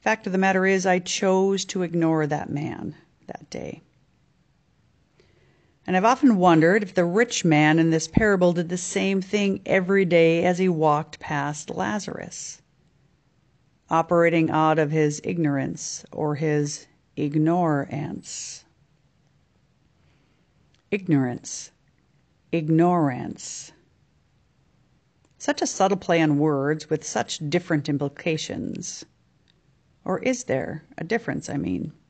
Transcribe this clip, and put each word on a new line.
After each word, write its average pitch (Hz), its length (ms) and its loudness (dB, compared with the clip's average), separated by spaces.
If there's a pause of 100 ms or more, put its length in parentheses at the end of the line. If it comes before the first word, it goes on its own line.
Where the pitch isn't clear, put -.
Fact 220 260 -2
of 190 60 -4
the 185 60 2
matter 190 280 4
is, 190 200 2
I 185 120 4
chose 190 680 0
to 185 160 -4
ignore 160 440 0
that 147 240 -4
man - 460 -8 (320)
that - 200 -14
day. - 340 -12 (2000)
And 185 100 0
I've 185 80 0
often 247 320 4
wondered 180 460 6
if 185 120 -10
the 180 100 2
rich 214 400 0
man 151 340 6
in 165 120 4
this 160 160 0
parable 190 460 4
did 165 160 -2
the 175 80 -6
same 190 460 -2
thing 196 440 -2
every 190 380 2
day 165 400 4
as 180 140 2
he 185 100 2
walked 156 500 0
past 147 520 -6
Lazarus, - 880 -8 (1300)
operating 165 600 2
out 156 280 4
of 151 120 2
his 151 340 0
ignorance 151 880 -4
or 151 240 -4
his 147 500 -2 (340)
ignorance. 156 1400 -2 (2250)
Ignorance. 147 800 -2 (800)
Ignorance. 160 1200 0 (1700)
Such - 240 -4
a 330 40 0
subtle 190 320 0
play 170 240 2
on 147 160 4
words 147 500 0
with 151 160 -4
such - 460 -6
different 160 380 -2
implications. 143 1160 -6 (1000)
Or 185 160 -4
is 254 240 -2
there - 400 -4 (120)
a - 80 -10
difference, - 460 -6
I - 80 -6
mean? - 340 -6 (180)